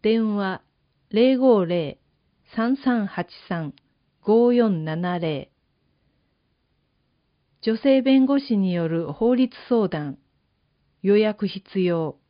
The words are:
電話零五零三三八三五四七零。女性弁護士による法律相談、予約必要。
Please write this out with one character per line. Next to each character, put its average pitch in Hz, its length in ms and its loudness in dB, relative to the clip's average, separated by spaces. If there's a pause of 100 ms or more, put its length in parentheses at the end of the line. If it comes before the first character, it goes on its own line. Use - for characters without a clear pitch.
電 220 320 0
話 190 260 -6 (480)
零 247 300 2
五 233 260 4
零 165 320 -4 (580)
三 240 200 0
三 240 320 -2
八 180 180 -8 (240)
三 165 240 -6 (480)
五 233 320 4
四 208 320 0
七 175 320 -4
零。 160 320 -6 (2000)
女 220 160 -2
性 269 260 2
弁 262 240 4
護 277 120 2
士 240 180 -2
に 185 160 0
よ 170 140 -2
る 165 240 -4
法 226 220 0
律 254 220 0 (140)
相 226 180 0
談、 147 320 -8 (840)
予 202 160 2
約 214 300 0
必 190 340 -6
要。 165 380 -2 (100)